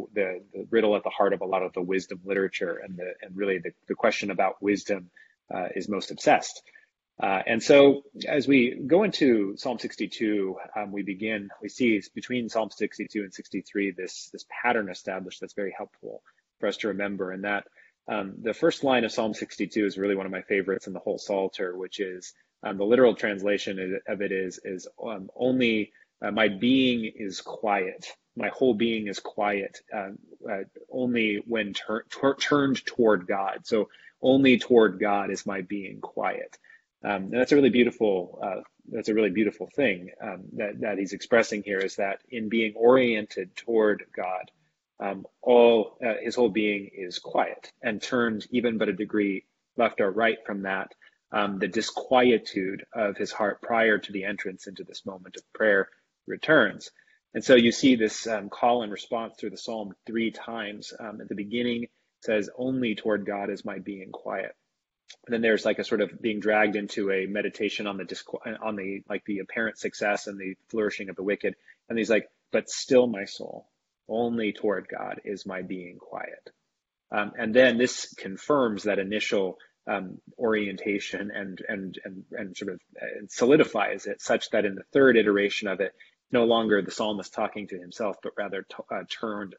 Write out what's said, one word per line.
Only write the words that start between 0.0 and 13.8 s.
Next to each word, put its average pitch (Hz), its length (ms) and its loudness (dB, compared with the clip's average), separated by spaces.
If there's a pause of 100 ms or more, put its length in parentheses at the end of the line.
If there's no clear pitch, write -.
the, 92 300 -4 (100)
the 101 160 -12
riddle 110 280 4
at 95 60 0
the - 60 -2
heart 98 240 2
of 92 80 -2
a 95 60 -6
lot 95 160 0
of 90 100 -4
the 92 80 -4
wisdom 92 460 -4
literature, 98 580 -2
and 95 140 -12
the, 92 240 -8
and 98 120 -16
really 98 220 -2
the, 85 160 -6 (160)
the 101 60 0
question 107 360 0
about 92 300 0
wisdom, 98 480 0 (420)
uh, 90 240 -4
is 95 140 -6
most 98 220 -4
obsessed. - 500 2 (600)
Uh, 98 240 0
and 113 160 0
so 143 400 8 (260)
as 143 180 0
we 131 400 4
go 165 160 6
into 117 540 2
Psalm 120 220 -4
sixty-two, 104 800 -4 (180)
um, 104 160 -6
we 101 100 -6
begin, 101 460 -6 (140)
we 104 80 -10
see 113 320 2 (120)
between 117 360 -6
Psalm 110 200 -2
sixty-two 104 520 -6
and 95 100 -10
sixty-three 101 600 -6